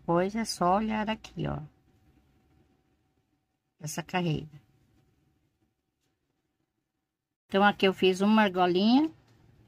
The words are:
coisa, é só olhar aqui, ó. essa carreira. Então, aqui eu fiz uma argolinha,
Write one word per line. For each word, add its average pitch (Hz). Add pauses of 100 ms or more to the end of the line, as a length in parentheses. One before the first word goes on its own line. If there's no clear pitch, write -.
coisa, 185
é 220
só 180
olhar 214
aqui, 170
ó. 143 (2250)
essa 160
carreira. 160 (2750)
Então, 196
aqui 202
eu 190
fiz 185
uma 214
argolinha, 202 (580)